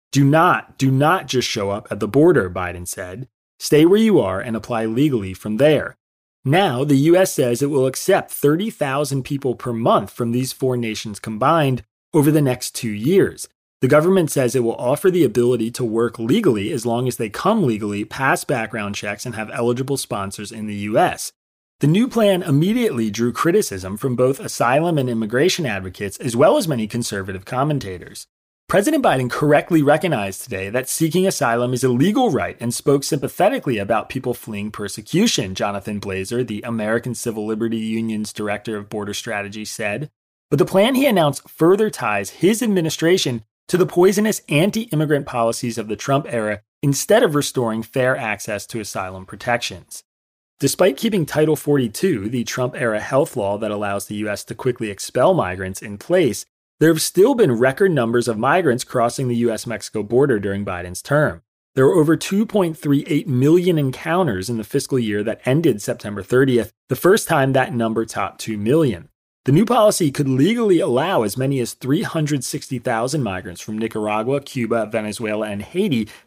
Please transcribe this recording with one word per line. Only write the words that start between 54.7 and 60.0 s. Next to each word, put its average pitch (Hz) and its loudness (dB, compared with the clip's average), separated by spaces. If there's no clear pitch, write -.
expel 131 2
migrants, 95 -4
in 104 -12
place, 160 0
there 160 6
have 160 0
still 220 4
been 185 4
record 131 2
numbers 120 0
of 113 -2
migrants 135 2
crossing 123 -2
the 120 0
U 117 2
S 107 -8
Mexico 107 -8